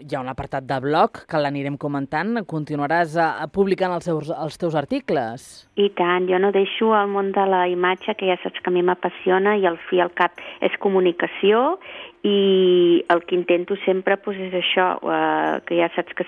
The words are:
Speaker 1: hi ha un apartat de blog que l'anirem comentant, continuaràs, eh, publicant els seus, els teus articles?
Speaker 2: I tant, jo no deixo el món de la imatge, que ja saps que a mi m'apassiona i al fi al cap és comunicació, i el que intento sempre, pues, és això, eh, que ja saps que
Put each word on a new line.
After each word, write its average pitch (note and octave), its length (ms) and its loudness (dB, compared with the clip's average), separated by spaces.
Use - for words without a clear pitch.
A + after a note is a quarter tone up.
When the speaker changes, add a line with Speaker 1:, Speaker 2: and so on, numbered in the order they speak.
Speaker 1:
hi C#3+ 80 -8
ha C#3 60 -6
un B2+ 80 -8
apartat C3+ 380 -8
de C3+ 120 -2
blog D3+ 480 0
que D#3+ 120 -4
l'anirem C#3+ 400 -4
comentant, D#3 680 -4
continuaràs, D3+ 720 -2
eh, D#3+ 340 0
publicant F#3 440 0
els E3+ 100 -6
seus, D#3 240 -4
els D#3 300 -8
teus E3 160 -2
articles? C#3 920 -4
Speaker 2:
I G3+ 120 2
tant, F3+ 400 0
jo F#3 100 2
no G3 140 2
deixo G3 420 2
el G3+ 140 2
món G3 240 -2
de G3 140 2
la F#3 200 2
imatge, F3+ 480 -2
que G3 120 -4
ja F3+ 160 2
saps - 180 -8
que - 80 -4
a - 20 -2
mi F3+ 120 2
m'apassiona F#3 720 2
i G3 80 2
al E3+ 140 0
fi F3+ 120 2
al F3 120 2
cap F3 200 0
és - 180 0
comunicació, G3 1000 2
i F#3 840 4
el E3+ 160 2
que F#3 120 -2
intento F3+ 380 0
sempre, F#3+ 320 0
pues, G3 180 -8
és F#3 160 -8
això, F3+ 480 0
eh, D#3 640 0
que E3+ 140 -2
ja E3+ 160 2
saps F3 200 -6
que F3 140 -6